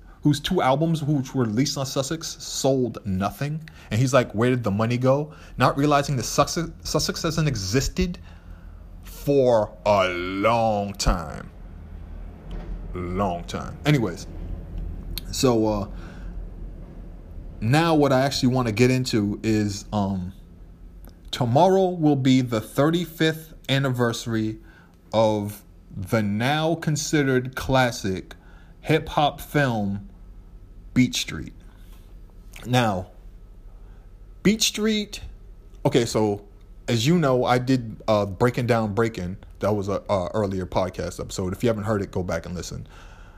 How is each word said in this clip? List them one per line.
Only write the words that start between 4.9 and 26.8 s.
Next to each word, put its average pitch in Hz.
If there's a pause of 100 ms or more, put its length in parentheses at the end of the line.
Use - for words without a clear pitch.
go?" 135 (240)
Not 127
realizing 143
that 113
Sussex, 160 (140)
Sussex -
hasn't 160
existed 131 (840)
for 123 (120)
a 101
long 101
time. 80 (1400)
Long 90
time. -
Anyways, 123 (1040)
so, 113
uh, 104 (1700)
now 156
what 143
I 127
actually 131
wanna 123
get 123
into 120
is, 107
um, 98 (1000)
tomorrow 180
will 156
be 131
the 117
thirty-fifth 160 (160)
anniversary 120 (540)
of 107 (300)
the 107
now 139
considered 139